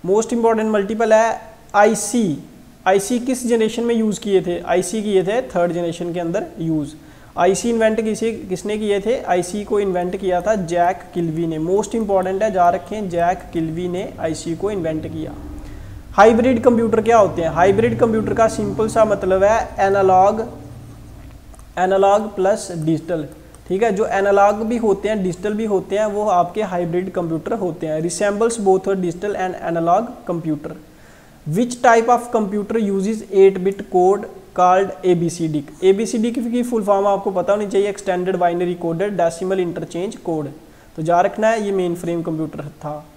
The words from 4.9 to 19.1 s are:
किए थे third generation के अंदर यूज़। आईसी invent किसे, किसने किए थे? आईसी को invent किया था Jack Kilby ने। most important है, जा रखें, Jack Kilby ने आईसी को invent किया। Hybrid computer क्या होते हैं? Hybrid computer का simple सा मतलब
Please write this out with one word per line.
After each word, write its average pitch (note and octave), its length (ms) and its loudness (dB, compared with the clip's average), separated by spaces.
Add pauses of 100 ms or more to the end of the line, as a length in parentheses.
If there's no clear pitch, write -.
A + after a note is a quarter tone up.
किए G3 200 2
थे G#3+ 200 0
third F3 300 0
generation E3+ 400 -4
के F3 80 -4
अंदर F3 260 -4 (120)
यूज़। D#3 360 -2 (440)
आईसी F#3+ 320 2
invent A3 300 2
किसे, A3 320 -2
किसने G3+ 460 -6
किए G3+ 220 0
थे? A3+ 220 -2
आईसी F#3 420 -2
को G#3 160 0
invent F3+ 360 -2
किया F3+ 240 0
था G#3 140 0
Jack F3 460 0 (140)
Kilby E3 320 -2
ने। D#3+ 120 -4
most F#3+ 320 0
important G3 520 0
है, A3 80 0
जा F3+ 200 4
रखें, G3 380 -6
Jack F3 340 0 (100)
Kilby E3 360 -4
ने F3+ 320 -6
आईसी D#3+ 360 -6
को G3 140 -4
invent D#3+ 360 -4
किया। D#3 260 -8 (800)
Hybrid A3+ 520 6
computer A3+ 380 4
क्या A#3 160 4
होते G3 240 2
हैं? D#3+ 60 0
Hybrid G3 520 2
computer A3 340 2
का A3 140 4
simple A3 400 -2
सा A3 160 4
मतलब G3 400 2